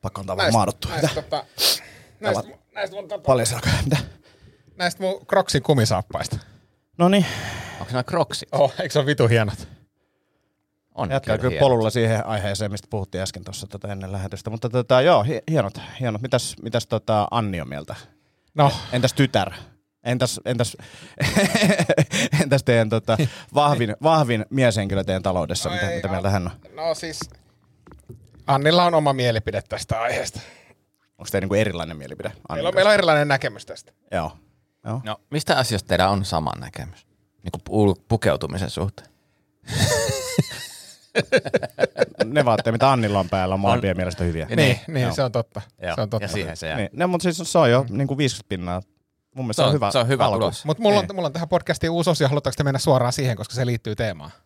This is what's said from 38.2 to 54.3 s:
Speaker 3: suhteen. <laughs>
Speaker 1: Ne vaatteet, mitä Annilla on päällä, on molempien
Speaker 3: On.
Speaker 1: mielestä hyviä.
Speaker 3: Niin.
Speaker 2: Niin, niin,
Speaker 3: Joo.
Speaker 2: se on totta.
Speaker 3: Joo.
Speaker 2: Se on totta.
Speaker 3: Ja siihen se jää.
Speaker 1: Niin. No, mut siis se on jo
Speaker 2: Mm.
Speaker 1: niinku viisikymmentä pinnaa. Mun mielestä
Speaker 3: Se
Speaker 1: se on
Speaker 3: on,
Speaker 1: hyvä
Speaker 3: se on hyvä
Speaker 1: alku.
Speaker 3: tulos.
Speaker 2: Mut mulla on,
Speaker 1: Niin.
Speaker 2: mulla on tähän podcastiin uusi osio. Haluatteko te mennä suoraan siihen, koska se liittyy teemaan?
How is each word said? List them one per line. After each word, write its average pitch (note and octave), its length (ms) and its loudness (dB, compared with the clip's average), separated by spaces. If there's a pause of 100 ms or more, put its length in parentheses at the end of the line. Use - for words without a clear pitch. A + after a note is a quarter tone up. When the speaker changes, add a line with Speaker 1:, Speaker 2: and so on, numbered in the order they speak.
Speaker 3:
suhteen. - 380 -6 (580)
<laughs> - 160 -2 (2500)
Speaker 1:
Ne C#3 200 2
vaatteet, A2+ 300 2
mitä C3 180 4
Annilla G#2+ 280 2
on F2+ 80 -2
päällä, F#2 260 0
on F#2+ 60 -2
molempien A2 320 2
Speaker 3:
On. F2 40 -2
Speaker 1:
mielestä F2 280 -2
hyviä. E2 220 -2
Speaker 3:
Niin. A2 100 -4
Speaker 2:
Niin, C3+ 320 2
niin, C#3+ 160 -2
Speaker 3:
Joo. E2 100 -2
Speaker 2:
se C#3+ 80 -2
on A#2 100 -2
totta. A2+ 280 -4 (220)
Speaker 3:
Joo. E2+ 120 -4
Speaker 2:
Se F2+ 60 -4
on G#2+ 100 -4
totta. G#2+ 140 -4
Speaker 3:
Ja G2 40 -6
siihen F2 280 -6
se E2 120 -10
jää. D#2 80 -4
Speaker 1:
Niin. G2 160 -4
No, E3 160 -2
mut F3+ 120 0
siis F3+ 240 -2
se F#3 140 0
on C#3 120 6
jo C3 200 4
Speaker 2:
Mm. G2+ 80 -4
Speaker 1:
niinku C3+ 200 -2
viisikymmentä C#3+ 300 -2
pinnaa. F2+ 340 -6 (520)
Mun C3 120 -8
mielestä A2 160 -2
Speaker 3:
Se - 0 -
Speaker 1:
se C3 40 4
on - 20 4
Speaker 3:
on, D3 60 4
Speaker 1:
hyvä G3 160 2
Speaker 3:
se C3+ 80 2
on A#2 100 2
hyvä C3 160 4
Speaker 1:
alku. G2+ 140 2
Speaker 3:
tulos. - 260 -2
Speaker 2:
Mut D3+ 140 -2
mulla G#3 200 4
on, F#3+ 80 0
Speaker 1:
Niin. G3 100 -10
Speaker 2:
mulla F3+ 100 -2
on C#3 60 -4
tähän E3+ 160 -6
podcastiin E3+ 420 0
uusi E3+ 200 0
osio. D3+ 180 2
Haluatteko C#3 280 0
te D3+ 80 0
mennä C3+ 140 0
suoraan B2 340 2
siihen, B2+ 240 -2
koska - 180 -10
se B2 120 -2
liittyy A#2 300 -4
teemaan? E2 340 -6 (160)